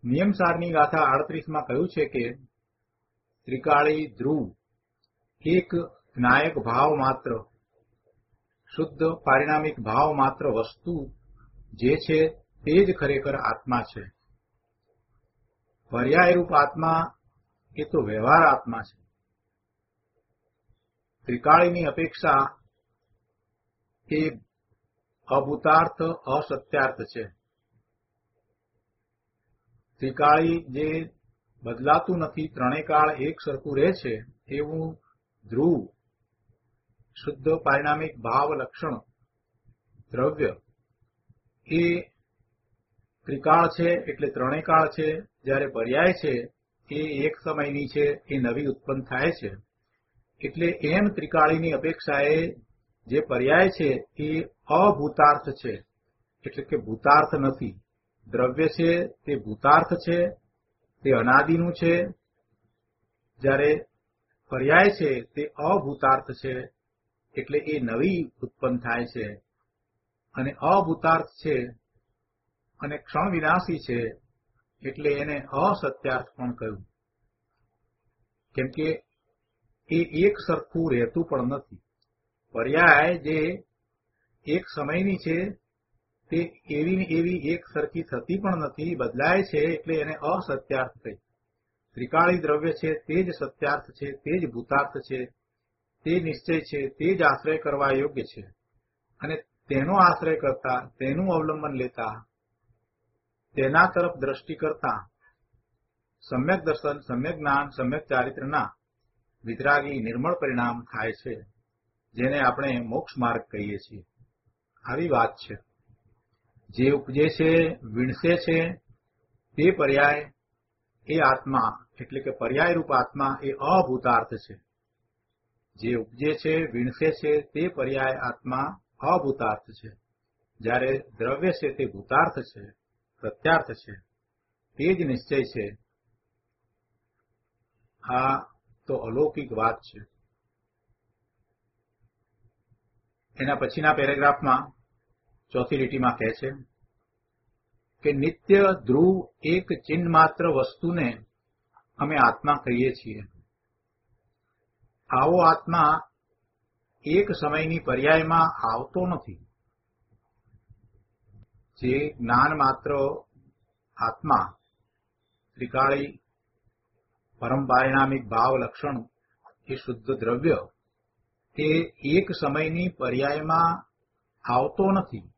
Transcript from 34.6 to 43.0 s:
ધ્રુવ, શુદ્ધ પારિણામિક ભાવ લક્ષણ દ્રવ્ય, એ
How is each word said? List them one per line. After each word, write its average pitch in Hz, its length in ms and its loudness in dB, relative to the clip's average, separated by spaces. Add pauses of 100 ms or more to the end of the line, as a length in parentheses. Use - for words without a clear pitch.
ધ્રુવ, 135 340 2 (1400)
શુદ્ધ 143 400 -6
પારિણામિક 147 600 -2
ભાવ 120 360 0
લક્ષણ 135 440 -8 (1120)
દ્રવ્ય, 127 420 -2 (1120)
એ 165 160 0 (1400)